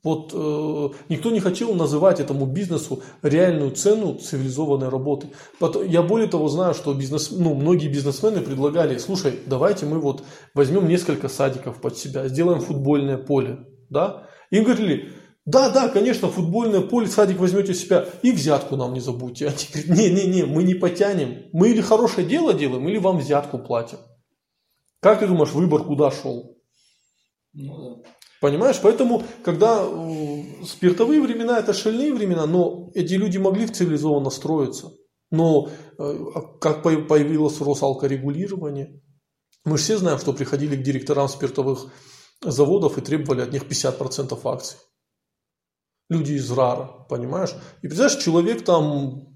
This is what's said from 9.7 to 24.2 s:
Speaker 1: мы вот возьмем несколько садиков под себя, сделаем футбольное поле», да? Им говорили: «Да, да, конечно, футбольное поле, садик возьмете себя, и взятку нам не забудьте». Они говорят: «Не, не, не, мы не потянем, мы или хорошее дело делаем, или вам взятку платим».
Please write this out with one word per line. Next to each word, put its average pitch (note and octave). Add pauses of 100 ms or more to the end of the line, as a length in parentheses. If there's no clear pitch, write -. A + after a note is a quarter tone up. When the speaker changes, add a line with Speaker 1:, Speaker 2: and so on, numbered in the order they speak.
Speaker 1:
мы D3+
вот D3 (320)
возьмем D#3+
несколько E3
садиков C3
под B2
себя, C3+
сделаем D#3+
футбольное C#3
поле», B2+ (280)
да? F#3 (220)
Им G#3+
говорили: G3 (340)
«Да, B3+
да, B3
конечно, G#3+
футбольное F#3+
поле, A3+
садик F#3
возьмете F#3
себя, - (180)
и B3
взятку C#3+
нам B2+
не B2+
забудьте». B2
Они C#3+ (160)
говорят: D3+
«Не, G#3+
не, F#3
не, F3+
мы D3+
не F3+
потянем, F3 (100)
мы F#3+
или A3
хорошее A3
дело D4
делаем, C3
или G#3+
вам F#3
взятку C#3+
платим». - (1000)